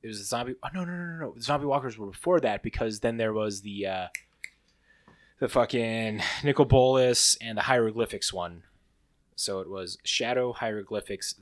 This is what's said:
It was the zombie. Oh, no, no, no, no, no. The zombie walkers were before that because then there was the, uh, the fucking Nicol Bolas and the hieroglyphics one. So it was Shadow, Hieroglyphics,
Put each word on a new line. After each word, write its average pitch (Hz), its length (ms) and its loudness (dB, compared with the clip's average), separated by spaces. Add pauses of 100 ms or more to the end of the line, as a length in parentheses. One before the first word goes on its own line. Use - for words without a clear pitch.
It 113 60 -12
was 107 120 -10
the 98 60 -12
zombie. 123 380 -4
Oh, - 100 -6
no, 185 100 -4
no, 175 80 -6
no, 175 140 -8
no, 170 120 -10 (100)
no. - 60 -12
The 117 80 -18
zombie 143 240 0
walkers 135 320 0
were 104 100 -8
before 165 340 2
that 107 200 0
because 110 380 -4
then 117 180 0
there 110 160 0
was 107 280 -2
the, 101 260 -4
uh, 92 200 -4 (1300)
the 127 100 2
fucking 113 720 0 (220)
Nicol 139 220 6
Bolas 131 760 6
and 113 160 -8
the 104 60 4
hieroglyphics 113 720 0
one. 87 300 -8 (720)
So 98 240 -4
it 95 100 -8
was 92 340 -10
Shadow, 123 500 0
Hieroglyphics, 104 880 -6